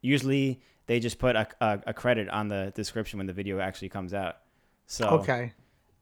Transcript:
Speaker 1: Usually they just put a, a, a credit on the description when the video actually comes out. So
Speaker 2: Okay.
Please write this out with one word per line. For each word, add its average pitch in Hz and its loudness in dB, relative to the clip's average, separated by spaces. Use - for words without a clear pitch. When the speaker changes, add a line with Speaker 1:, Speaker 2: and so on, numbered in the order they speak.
Speaker 1:
Usually 135 2
they 117 4
just 117 -2
put 127 4
a, 107 2
a, 104 2
a 110 -4
credit 113 0
on 104 -2
the 98 -2
description 107 -6
when 98 -4
the 92 -6
video 95 -4
actually 95 -4
comes 92 -8
out. 95 -4
So - -2
Speaker 2:
Okay. 127 2